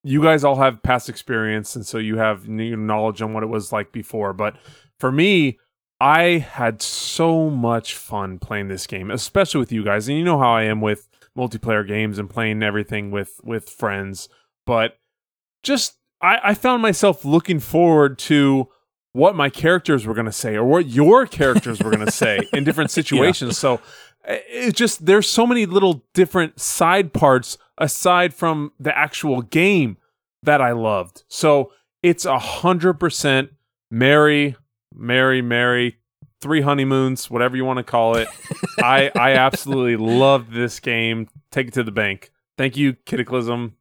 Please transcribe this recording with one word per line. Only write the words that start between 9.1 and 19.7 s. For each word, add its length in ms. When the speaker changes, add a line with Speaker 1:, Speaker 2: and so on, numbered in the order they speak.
Speaker 1:
especially 480
with 120
you 120
guys. 240
And 100
you 60
know 160
how 140
I 100
am 160
with 300
multiplayer 500
games 320
and 100
playing 340
everything 480
with, 320
with 260
friends. 600
But 320
just, 340
I, 220
I 100
found 280
myself 440
looking 340
forward 600
to 500
what 220
my 140
characters 560